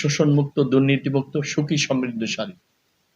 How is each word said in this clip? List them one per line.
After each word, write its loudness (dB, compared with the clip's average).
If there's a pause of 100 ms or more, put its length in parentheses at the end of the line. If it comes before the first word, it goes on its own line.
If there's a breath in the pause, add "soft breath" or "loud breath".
শোষণমুক্ত, 2 (160)
দুর্নীতিমুক্ত, 2 (180)
সুখী, -2 (100)
সমৃদ্ধশালী, -4 (600)